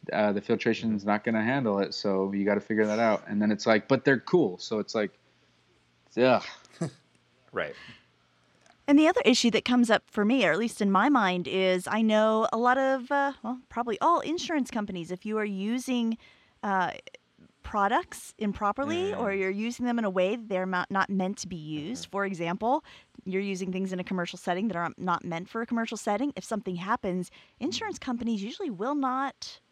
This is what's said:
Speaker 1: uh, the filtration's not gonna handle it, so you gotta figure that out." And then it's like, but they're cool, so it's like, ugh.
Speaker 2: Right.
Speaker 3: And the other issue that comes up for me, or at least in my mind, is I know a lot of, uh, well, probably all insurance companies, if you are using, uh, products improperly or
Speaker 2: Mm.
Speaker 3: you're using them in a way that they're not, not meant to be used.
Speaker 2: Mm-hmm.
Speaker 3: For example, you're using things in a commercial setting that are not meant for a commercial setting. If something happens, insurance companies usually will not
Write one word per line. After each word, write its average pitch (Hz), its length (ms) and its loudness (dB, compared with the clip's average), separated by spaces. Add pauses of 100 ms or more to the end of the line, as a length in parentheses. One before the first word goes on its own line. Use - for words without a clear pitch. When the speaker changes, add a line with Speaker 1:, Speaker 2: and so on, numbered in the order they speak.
(120)
Speaker 1:
uh, 104 220 2
the 101 80 -2
filtration's 110 640 0
not 104 180 0
gonna 110 200 0
handle 117 360 0
it, 98 140 -2
so 98 400 0
you 101 120 0
gotta 101 140 4
figure 107 260 0
that 107 140 0
out." 110 280 2
And 104 140 0
then 107 100 4
it's 104 160 -2
like, 110 200 4
but 131 160 4
they're 135 160 6
cool, 113 380 2
so - 220 -4
it's - 160 -6
like, 104 160 0 (1040)
ugh. 123 260 6 (1080)
Speaker 2:
Right. 78 200 -4 (1120)
Speaker 3:
And 285 120 8
the 311 80 8
other 370 160 4
issue 247 280 4
that - 140 0
comes 240 260 4
up 208 160 4
for 208 180 0
me, 208 200 4
or 160 60 4
at 160 80 2
least 226 220 -4
in 202 100 2
my 196 180 4
mind, 185 380 2
is 185 400 2
I 220 140 0
know 220 500 4
a 226 60 -2
lot 247 200 2
of, 269 340 0
uh, 277 220 0 (100)
well, 254 160 -6 (100)
probably 233 320 -4
all 330 200 4
insurance 311 500 -2
companies, 185 400 -6
if 180 140 -10
you 214 120 -2
are 214 80 0
using, 226 720 -2 (460)
uh, 190 280 0 (680)
products 220 800 -2
improperly 277 720 -2
or 220 160 -2
Speaker 2:
Mm. 196 100 -2
Speaker 3:
you're 190 120 0
using 233 340 -4
them 240 140 0
in 220 60 0
a 202 40 2
way 190 260 2
that 226 140 -12
they're 185 160 0
not, 185 240 -2
not 190 200 0
meant 190 300 0
to - 80 -10
be 180 80 -10
used. 156 500 -8
Speaker 2:
Mm-hmm. - 60 -20
Speaker 3:
For 196 140 -2
example, 196 580 -2 (420)
you're 190 180 -2
using 190 280 -4
things 185 220 -4
in 185 60 -6
a 180 40 -6
commercial 180 360 -4
setting 190 300 -2
that 175 80 -4
are 170 200 -4
not 175 260 -2
meant 170 260 -8
for 226 120 -6
a 233 60 -6
commercial 226 300 -4
setting. 226 380 -2
If 190 80 -10
something 196 340 -6
happens, 185 520 -4 (300)
insurance 381 400 -6
companies 233 420 -4
usually 285 300 -8
will 220 240 -4
not 269 640 -4 (120)